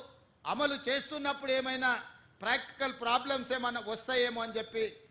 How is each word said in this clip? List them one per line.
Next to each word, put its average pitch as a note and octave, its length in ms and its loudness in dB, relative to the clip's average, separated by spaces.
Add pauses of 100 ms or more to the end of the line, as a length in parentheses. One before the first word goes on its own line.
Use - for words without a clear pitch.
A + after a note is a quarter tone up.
(480)
అమలు C4+ 420 0
చేస్తున్నప్పుడు C#4 640 -2
ఏమైనా C4 520 2 (380)
ప్రాక్టికల్ B3+ 520 0
ప్రాబ్లమ్స్ B3+ 600 2
ఏమైనా A#3+ 340 0
వస్తాయేమో A#3+ 560 2
అని A3+ 100 -4
చెప్పి A3 440 -2 (140)